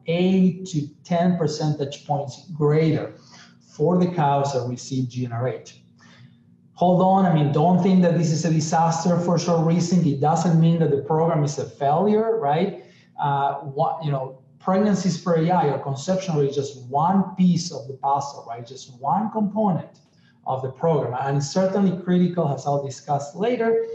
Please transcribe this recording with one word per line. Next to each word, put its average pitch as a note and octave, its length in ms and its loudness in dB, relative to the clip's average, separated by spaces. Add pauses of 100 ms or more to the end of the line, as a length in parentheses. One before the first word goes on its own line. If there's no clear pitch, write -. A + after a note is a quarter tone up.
eight F3+ 600 2
to D3 200 -4 (160)
ten F3 340 0
percentage D3+ 680 -4
points - 480 -6
greater D3 600 0 (600)
for E3 220 2
the F3 100 4
cows C#3+ 460 0
that B2 160 -4
receive B2+ 400 -6
G B2 160 -6
N A#2 60 -8
R A#2+ 160 -4
H. - 340 -12 (920)
Hold F3+ 260 4
on, F#3+ 240 4
I E3 80 2
mean, D3 200 2
don't F3 280 4
think F#3 200 4
that D#3+ 160 4
this D#3 140 2
is D#3 120 0
a E3 80 2
disaster E3 640 2
for E3+ 220 0
short E3 260 2
racing. E3+ 400 2
It C#3 140 0
doesn't E3 400 2
mean E3 200 4
that D3+ 120 2
the C#3 100 0
program D#3+ 420 0
is C#3+ 140 -4
a - 60 -4
failure, G#3 760 0
right? F3 460 -2 (340)
Uh, C#3 360 -2 (240)
what, - 260 -2
you D3 80 -4
know, C3+ 300 -6 (180)
pregnancies F#3+ 580 0
per E3+ 200 0
A D#3+ 120 2
I E3 200 2
or C3 100 -4
conception F3 580 -4
rate C#3 120 2
is - 60 -6
just - 320 -6
one E3 500 0
piece F3+ 340 2
of B2+ 160 -12
the C3+ 60 -10
puzzle, - 560 -4
right? A#2 180 -14
Just B2+ 320 -20
one E3+ 320 -2
component G#3 720 -2 (440)
of C3 180 -4
the B2+ 60 -4
program. C3+ 520 -2
And C#3 160 -2
it's C#3+ 120 -4
certainly F#3+ 440 0 (100)
critical, F3 500 0
as - 140 -8
I'll C#3+ 180 -2
discuss C#3+ 500 -6
later, A3+ 600 0